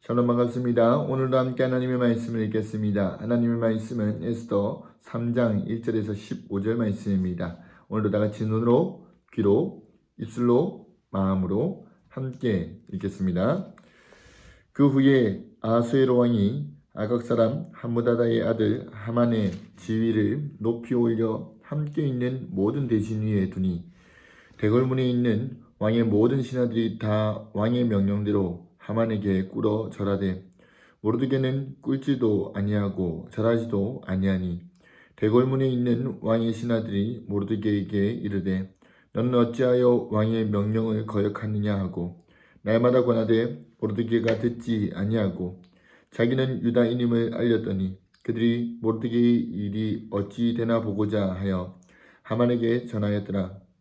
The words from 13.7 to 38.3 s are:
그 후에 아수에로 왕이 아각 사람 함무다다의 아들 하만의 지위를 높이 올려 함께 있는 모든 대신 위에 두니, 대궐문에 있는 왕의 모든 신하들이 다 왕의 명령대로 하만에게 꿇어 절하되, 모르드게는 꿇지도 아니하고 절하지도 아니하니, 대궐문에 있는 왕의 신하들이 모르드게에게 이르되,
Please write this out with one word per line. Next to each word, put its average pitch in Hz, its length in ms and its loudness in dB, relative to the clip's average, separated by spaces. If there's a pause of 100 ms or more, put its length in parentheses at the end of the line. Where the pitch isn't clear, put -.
그 143 160 4
후에 135 560 4 (160)
아수에로 120 600 2
왕이 120 500 2 (240)
아각 117 300 -2
사람 117 500 0
함무다다의 117 680 0
아들 107 500 0
하만의 113 580 0 (240)
지위를 113 840 0
높이 117 340 -2
올려 113 580 0 (100)
함께 147 460 -4
있는 123 440 -4
모든 113 360 -2
대신 110 360 0
위에 101 260 0
두니, 92 340 -2 (760)
대궐문에 127 480 2
있는 123 540 0 (200)
왕의 113 260 2
모든 113 360 2
신하들이 117 560 -2
다 107 540 -2
왕의 120 360 0
명령대로 101 800 0 (100)
하만에게 104 720 0
꿇어 110 400 0
절하되, 98 560 -2 (560)
모르드게는 131 800 0
꿇지도 120 720 0
아니하고 98 760 -2
절하지도 113 720 -2
아니하니, 92 560 -2 (560)
대궐문에 131 500 2
있는 123 540 -2
왕의 113 320 0
신하들이 110 760 -2
모르드게에게 101 840 -2
이르되, 95 600 -4 (380)